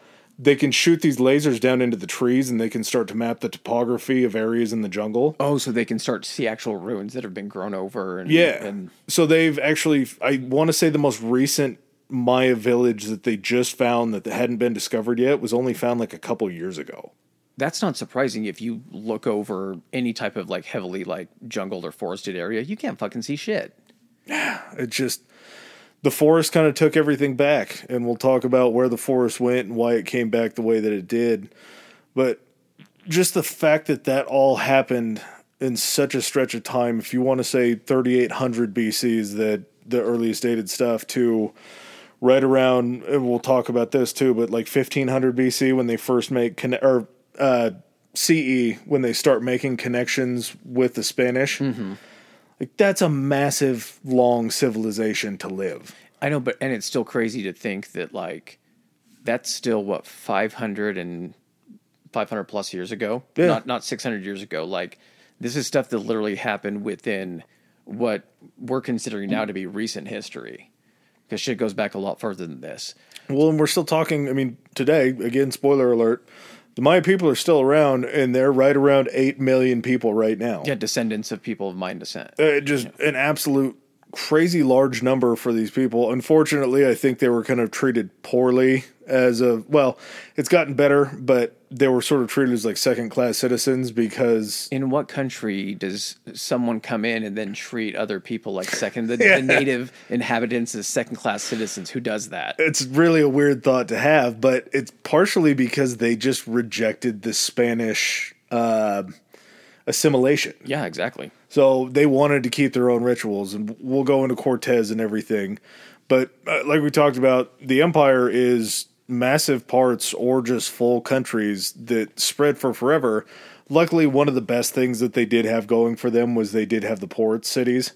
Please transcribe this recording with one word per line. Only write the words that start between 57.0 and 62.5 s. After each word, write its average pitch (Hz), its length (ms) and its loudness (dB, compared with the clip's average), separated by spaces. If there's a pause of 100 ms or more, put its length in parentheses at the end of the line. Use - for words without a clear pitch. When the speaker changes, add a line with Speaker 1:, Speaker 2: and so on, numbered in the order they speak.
Speaker 2:
crazy 113 400 -4
to 95 100 -6
think 101 400 -10
that, 87 220 -10
like, 85 440 -12 (640)
that's 120 260 -4
still, 110 320 -2
what, 98 240 -6
five 107 480 -4
hundred 104 440 -6
and 87 360 -10 (800)
five 107 160 -4
hundred 104 160 -6
plus - 280 -8